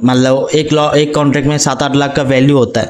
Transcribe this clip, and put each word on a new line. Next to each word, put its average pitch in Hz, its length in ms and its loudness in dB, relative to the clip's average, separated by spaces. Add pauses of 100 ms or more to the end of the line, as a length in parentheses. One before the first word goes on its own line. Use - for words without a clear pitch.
मतलब, 127 520 0
एक 151 180 0
लॉ-, 151 220 0
एक 151 200 0
contract 143 320 0
में 147 100 0
सात 139 260 -2
आठ 139 120 -2
लाख 143 200 0
का 147 80 -2
value 135 340 2
होता 113 240 0
है, 110 80 -6